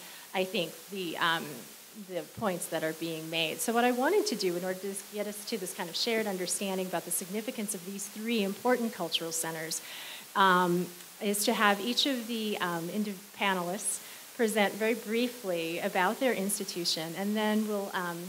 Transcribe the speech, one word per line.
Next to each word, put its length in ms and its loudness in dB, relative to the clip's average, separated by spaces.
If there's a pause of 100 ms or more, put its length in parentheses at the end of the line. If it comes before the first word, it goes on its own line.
(340)
I 100 2
think, 280 -2 (180)
the, 260 -4
um, 300 2 (640)
the 120 -4 (180)
points 280 0
that 180 -2
are 100 0
being 360 -6
made. 300 0
So 120 0
what 120 4
I 80 6
wanted 340 4
to 80 0
do 220 2
in 80 -2
order 160 -2
to 140 -4 (200)
get 120 -2
us 200 -8
to 100 -4
this 160 -6
kind 160 -4
of 80 -6
shared 300 2
understanding 600 0
about 200 -4
the 40 -6
significance 640 -2
of 120 -10
these 200 -6
three 360 0
important 500 2
cultural 400 -2
centers, 480 -4 (560)
um, 500 6 (360)
is 220 2
to 80 4
have 280 4
each 260 2
of 200 0
the, 340 -2
um, 300 0
indi-, 240 -2 (240)
panelists 640 0 (360)
present 380 4
very 200 2
briefly 840 0
about 420 2
their 120 4
institution, 840 -2
and 200 0
then 320 4
we'll... 240 -2
Um, 260 -2 (100)